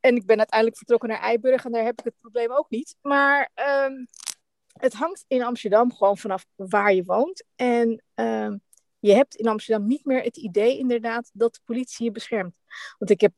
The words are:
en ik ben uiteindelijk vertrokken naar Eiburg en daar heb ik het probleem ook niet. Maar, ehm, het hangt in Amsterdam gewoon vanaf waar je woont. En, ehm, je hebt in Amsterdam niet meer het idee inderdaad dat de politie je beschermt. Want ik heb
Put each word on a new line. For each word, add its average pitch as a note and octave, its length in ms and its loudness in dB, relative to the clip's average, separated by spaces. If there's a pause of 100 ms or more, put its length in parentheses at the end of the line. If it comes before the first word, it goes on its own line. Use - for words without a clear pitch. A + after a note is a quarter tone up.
en B3 160 4
ik G3 100 -4
ben G#3+ 120 4
uiteindelijk A3 400 2
vertrokken A#3 300 0
naar A3+ 120 -4
Eiburg A#3+ 440 0
en B3 80 -8
daar A3+ 120 -2
heb A#3 140 -4
ik - 60 -18
het - 160 -8
probleem A#3 320 -6
ook D4 180 -2
niet. - 300 -8
Maar, C#4 540 0
ehm, C4+ 380 0 (800)
het B3+ 220 -2
hangt D#4+ 340 -8
in B3+ 140 -2
Amsterdam A#3 520 0
gewoon G3 240 0
vanaf F#3+ 280 -8 (100)
waar G3+ 380 2
je F#3 100 0
woont. A3+ 400 -2 (120)
En, A#3 480 0 (100)
ehm, A3 420 -4 (420)
je G3+ 140 4
hebt B3 220 4
in A3 140 -4
Amsterdam G#3+ 380 -2
niet C4 180 -2
meer C4 180 0
het - 140 -6
idee G#3+ 420 0
inderdaad A#3 540 -4
dat A3+ 220 -2
de - 100 -20
politie A#3+ 400 -8
je A#3 80 -2
beschermt. G3+ 420 -6 (440)
Want G3 120 -2
ik G3+ 100 4
heb G3+ 180 4